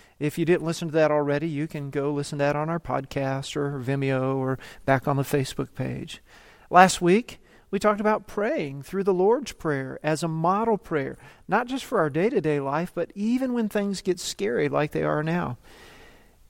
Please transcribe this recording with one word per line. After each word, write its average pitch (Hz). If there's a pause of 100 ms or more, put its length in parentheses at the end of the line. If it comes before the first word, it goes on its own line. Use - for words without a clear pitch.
(180)
If 147
you 170
didn't 160
listen 170
to 147
that 156
already, 147
you 151
can 143
go 143
listen 143
to 143
that 147
on 151
our 170
podcast 135
or 143
Vimeo 135
or 131 (260)
back 135
on 139
the 139
Facebook 135
page. 127 (480)
Last 180
week, 185 (320)
we 196
talked 208
about 214
praying 202
through 190
the 196
Lord's 208
Prayer 135
as 151
a 170
model 190
prayer, 135 (280)
not 233
just 254
for 233
our 160
day-to-day 156
life, 143
but 170
even 247
when 233
things 202
get 185
scary 196
like 147
they 160
are 151
now. 160 (920)